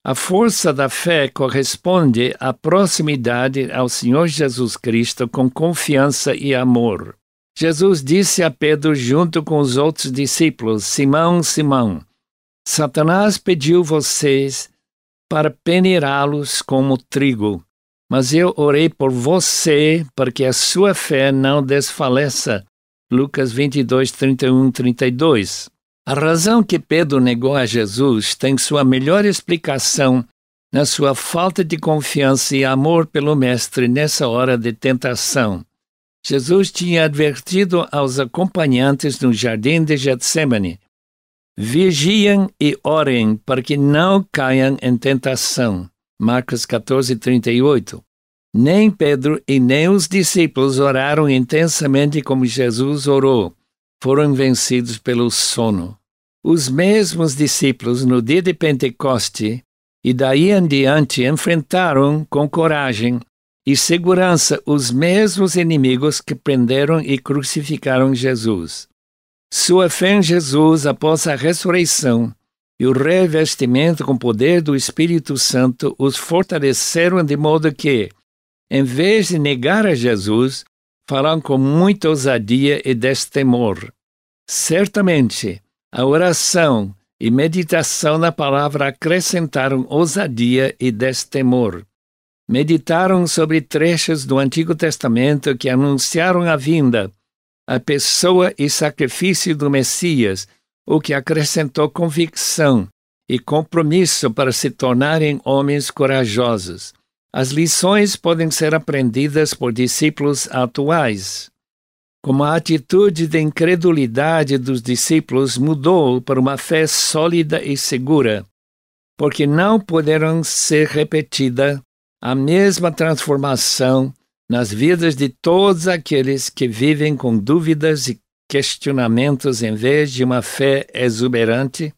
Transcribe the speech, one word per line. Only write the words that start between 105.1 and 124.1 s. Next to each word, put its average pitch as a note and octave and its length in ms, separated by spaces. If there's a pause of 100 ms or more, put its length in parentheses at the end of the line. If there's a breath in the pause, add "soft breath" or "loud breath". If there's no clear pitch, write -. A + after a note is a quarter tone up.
homens C#3 440
corajosos. A#2+ 1040 (400)
As C3 160
lições F3+ 640
podem E3 360
ser D#3 240
aprendidas C#3+ 800
por B2 180
discípulos C#3+ 800
atuais. B2+ 1000 (720)
Como C#3 200
a D3+ 120
atitude E3 720
de D#3 120
incredulidade D#3 1160
dos B2+ 240
discípulos B2+ 760
mudou C#3+ 640
para C3 200
uma C3+ 180
fé D#3+ 300
sólida D#3 760
e C#3 140
segura, B2+ 640 (720)
porque D3 300
não F#3 340
poderão D#3+ 640
ser D3+ 440
repetida C#3+ 960 (400)
a B2+ 120
mesma E3+ 580
transformação C#3 1200 (380)